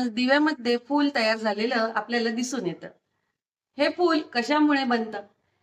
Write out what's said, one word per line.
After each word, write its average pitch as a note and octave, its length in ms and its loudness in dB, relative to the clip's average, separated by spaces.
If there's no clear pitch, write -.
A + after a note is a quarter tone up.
दिव्यामध्ये B3 720 2
फूल C#4+ 280 2
तयार A3+ 220 2
झालेलं A3 580 -2
आपल्याला A3+ 340 -2
दिसून A#3 360 -4
येतं. E3+ 220 -8
हे D4 120 2
फूल D#4+ 300 0
कशामुळे C#4+ 500 2
बनतं, A3 380 -2